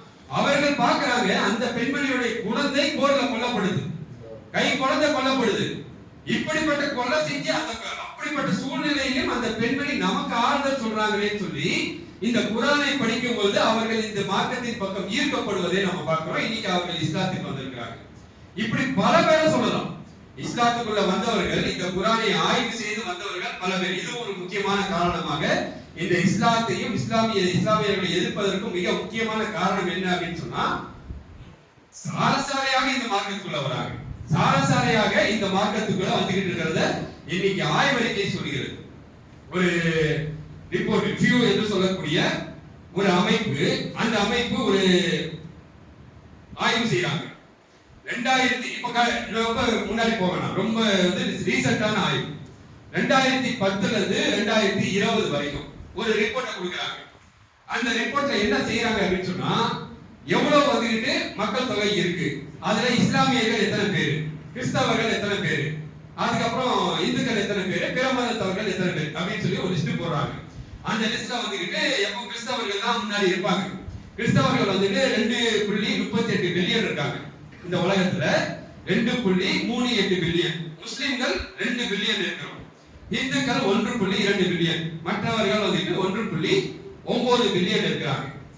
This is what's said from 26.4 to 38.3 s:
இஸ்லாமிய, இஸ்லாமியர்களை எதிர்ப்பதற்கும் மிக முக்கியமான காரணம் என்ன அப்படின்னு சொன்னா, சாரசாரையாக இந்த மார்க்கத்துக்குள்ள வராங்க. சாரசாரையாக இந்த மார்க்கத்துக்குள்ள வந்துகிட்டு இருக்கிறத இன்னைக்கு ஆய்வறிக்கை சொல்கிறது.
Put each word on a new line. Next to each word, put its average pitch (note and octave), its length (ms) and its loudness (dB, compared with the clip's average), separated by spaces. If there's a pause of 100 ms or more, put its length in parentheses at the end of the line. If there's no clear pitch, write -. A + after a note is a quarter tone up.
இஸ்லாமிய, A3 480 2
இஸ்லாமியர்களை G3 680 2
எதிர்ப்பதற்கும் G3 600 0
மிக F#3+ 200 0
முக்கியமான A3 520 -2
காரணம் F#3 460 0
என்ன F#3 200 -2
அப்படின்னு E3+ 340 -2
சொன்னா, A#2+ 200 -4 (1300)
சாரசாரையாக C4+ 920 0
இந்த A#3+ 180 -2
மார்க்கத்துக்குள்ள G3 560 -4
வராங்க. D#3 280 -4 (400)
சாரசாரையாக A#3+ 1000 4
இந்த G3+ 180 0
மார்க்கத்துக்குள்ள G#3 640 0
வந்துகிட்டு F#3 380 0
இருக்கிறத E3+ 300 0 (480)
இன்னைக்கு F#3+ 360 0
ஆய்வறிக்கை A3 640 2
சொல்கிறது. D3+ 420 -4 (800)